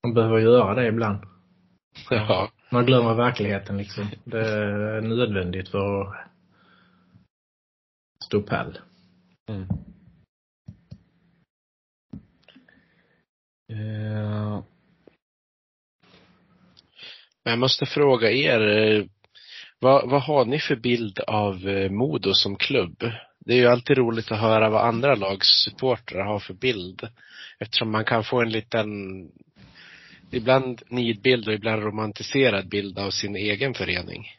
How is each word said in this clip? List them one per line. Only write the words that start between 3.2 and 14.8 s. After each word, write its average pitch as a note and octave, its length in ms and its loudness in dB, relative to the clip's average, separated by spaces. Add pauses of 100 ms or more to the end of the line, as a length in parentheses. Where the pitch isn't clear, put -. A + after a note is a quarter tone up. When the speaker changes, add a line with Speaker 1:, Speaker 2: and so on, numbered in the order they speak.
Speaker 1:
liksom. G2+ 300 -8 (180)
Det A2+ 160 -6
är G#2+ 600 -2
nödvändigt G2+ 680 -2
för G2 340 -2
att G2 140 -10 (2000)
stå - 180 -2
pall. - 360 -6 (680)
Speaker 3:
Mm. F#2+ 200 -10 (4000)
Eh. G#2+ 920 -6 (2750)